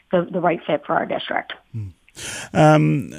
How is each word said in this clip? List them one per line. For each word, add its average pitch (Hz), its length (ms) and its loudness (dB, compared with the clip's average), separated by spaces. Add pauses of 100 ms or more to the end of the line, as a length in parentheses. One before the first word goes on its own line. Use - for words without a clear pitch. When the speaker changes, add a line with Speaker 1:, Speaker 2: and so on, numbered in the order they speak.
(120)
Speaker 1:
the, 180 100 2
the 175 180 -6
right 170 240 0
fit 156 220 -4
for 165 80 -2
our - 100 0
district. - 480 -6 (200)
Speaker 2:
Hmm. 107 160 -8 (680)
Um, 151 640 4